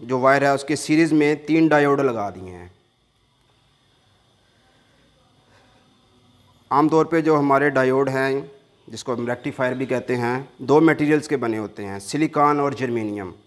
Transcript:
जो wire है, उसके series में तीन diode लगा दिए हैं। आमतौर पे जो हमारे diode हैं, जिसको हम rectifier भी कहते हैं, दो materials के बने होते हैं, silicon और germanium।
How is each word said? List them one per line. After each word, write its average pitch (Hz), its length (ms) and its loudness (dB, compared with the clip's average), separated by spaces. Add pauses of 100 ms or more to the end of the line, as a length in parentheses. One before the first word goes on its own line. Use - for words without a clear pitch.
जो 123 180 -4
wire 135 240 4
है, 139 100 2
उसके 139 220 -4
series 151 380 2
में 151 300 2
तीन 160 240 2
diode 143 320 4
लगा 113 300 -2
दिए 92 200 -16
हैं। 90 200 -18 (4000)
आमतौर 156 340 4
पे 160 180 -2
जो 156 140 2
हमारे 143 340 2
diode 131 380 0
हैं, 135 420 -2 (380)
जिसको 113 260 -10
हम 120 140 -6
rectifier 127 460 -4
भी 127 120 -6
कहते 123 300 -4
हैं, 123 320 -4 (140)
दो 139 180 4
materials 151 480 2
के 147 80 -4
बने 117 200 -4
होते 107 280 -10
हैं, 98 160 -10
silicon 147 600 0
और 143 140 -2
germanium। 107 580 -6 (140)